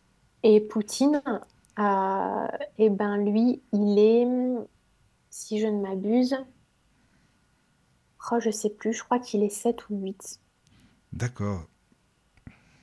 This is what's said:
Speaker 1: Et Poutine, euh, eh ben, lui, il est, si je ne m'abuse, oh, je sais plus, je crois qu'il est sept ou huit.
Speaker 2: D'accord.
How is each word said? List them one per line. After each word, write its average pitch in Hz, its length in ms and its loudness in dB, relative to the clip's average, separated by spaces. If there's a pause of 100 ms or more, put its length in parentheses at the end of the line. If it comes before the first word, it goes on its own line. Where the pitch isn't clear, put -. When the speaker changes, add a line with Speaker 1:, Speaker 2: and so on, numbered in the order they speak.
(440)
Speaker 1:
Et 214 180 8
Poutine, 254 600 0 (580)
euh, 196 680 0 (300)
eh 214 120 6
ben, 208 280 -2
lui, 208 440 2 (120)
il 208 260 2
est, 226 280 6 (1000)
si - 300 -8
je 220 80 0
ne 208 140 -2
m'abuse, 214 560 0 (1900)
oh, 233 80 2
je 226 100 -2
sais 214 200 -4
plus, 220 240 -6
je - 100 -10
crois 247 160 0
qu'il 208 240 -2
est 202 60 2
sept - 400 -4
ou 214 80 -6
huit. 196 420 -12 (720)
Speaker 2:
D'accord. 101 500 -4 (1200)